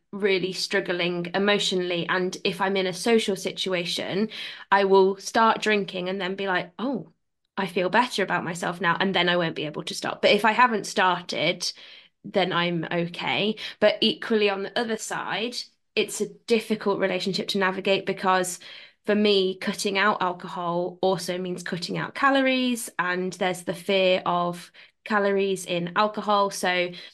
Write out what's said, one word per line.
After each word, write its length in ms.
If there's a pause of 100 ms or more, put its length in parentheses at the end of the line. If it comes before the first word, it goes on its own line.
(120)
really 400
struggling 840
emotionally. 720
And 360
if 160
I'm 160
in 100
a 60
social 420
situation, 920 (420)
I 140
will 320
start 440
drinking 480
and 120
then 160
be 100
like, 320
"Oh, 300 (480)
I 100
feel 220
better 340
about 220
myself 360
now," 200
and 120
then 160
I 80
won't 200
be 100
able 160
to 120
stop. 280
But 80
if 140
I 80
haven't 340
started, 840 (540)
then 300
I'm 400
okay. 640 (240)
But 200
equally 500
on 120
the 160
other 180
side, 600 (400)
it's 240
a 80 (180)
difficult 540
relationship 480
to 100
navigate 480
because 540 (460)
for 80
me, 420
cutting 420
out 220
alcohol 800
also 380
means 240
cutting 340
out 180
calories, 840
and 340
there's 320
the 100
fear 520
of 440 (340)
calories 600
in 320
alcohol. 540
So 400 (240)